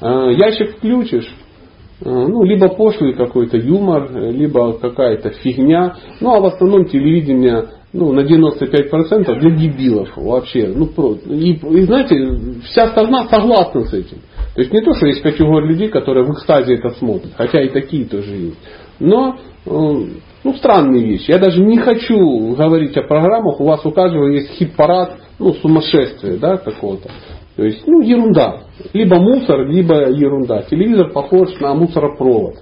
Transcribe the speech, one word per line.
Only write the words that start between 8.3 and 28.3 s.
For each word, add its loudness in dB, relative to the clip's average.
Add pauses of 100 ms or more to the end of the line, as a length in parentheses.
пять 0
процентов 0
для 4
дебилов -2
вообще. -2
Ну, 0
про-, -2 (100)
и, 0
и 2
знаете, 0
вся 2
страна 0
согласна 2
с -8
этим. -10 (360)
То -2
есть -2
не 2
то, 2
что 0
есть -2
категория 2
людей, 0
которые 0
в -2
экстазе 0
это -4
смотрят, -6
хотя 0
и 0
такие -4
тоже -8
есть. -10 (400)
Но, 0 (280)
э, -12 (720)
ну, -2
странные 2
вещи. -2
Я 4
даже 2
не 4
хочу 0
говорить 0
о -2
программах. 0
У 0
вас 0
у 0
каждого 0
есть -2
хит-парад, 0 (200)
ну, 2
сумасшествие, 0
да, -2
какого-то. -10 (460)
То -2
есть, -4
ну, 4
ерунда. 2 (280)